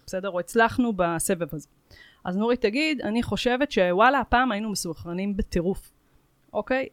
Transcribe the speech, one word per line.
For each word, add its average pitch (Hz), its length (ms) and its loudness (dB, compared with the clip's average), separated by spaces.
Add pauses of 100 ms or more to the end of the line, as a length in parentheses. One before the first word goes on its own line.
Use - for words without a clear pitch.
בסדר? 190 220 -6
או 180 120 -4
הצלחנו 226 560 2
בסבב 170 580 -2
הזה." 147 140 -12 (560)
אז 180 120 -4
נורית 240 240 2
תגיד, 277 400 0
"אני 226 220 -2
חושבת 247 500 0
שוואלה, 202 480 4
הפעם 247 320 2
היינו 214 180 -4
מסונכרנים 185 680 -6
בטירוף." 185 560 -2 (600)
אוקיי? 262 400 -2